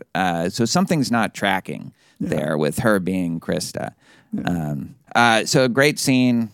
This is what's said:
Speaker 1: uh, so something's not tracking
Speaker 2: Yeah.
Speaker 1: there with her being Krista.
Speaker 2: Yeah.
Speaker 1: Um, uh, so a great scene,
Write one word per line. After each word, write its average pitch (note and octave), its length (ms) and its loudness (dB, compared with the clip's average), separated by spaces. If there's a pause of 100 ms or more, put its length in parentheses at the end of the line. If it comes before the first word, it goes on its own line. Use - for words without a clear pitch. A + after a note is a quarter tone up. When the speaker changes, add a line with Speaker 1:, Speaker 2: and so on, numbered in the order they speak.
(140)
Speaker 1:
uh, F2 360 0
so - 140 0
something's D#3 460 0
not A2 240 0
tracking F#2+ 580 -4 (280)
Speaker 2:
Yeah. - 80 -4
Speaker 1:
there D#2 300 -2
with D2+ 220 0
her G#2+ 200 2
being F2+ 400 -2
Krista. - 540 -6 (380)
Speaker 2:
Yeah. - 100 -6
Speaker 1:
Um, D2+ 520 -4 (200)
uh, A2+ 320 4
so C3+ 180 4
a B2+ 60 2
great C3+ 280 2
scene, B2 560 2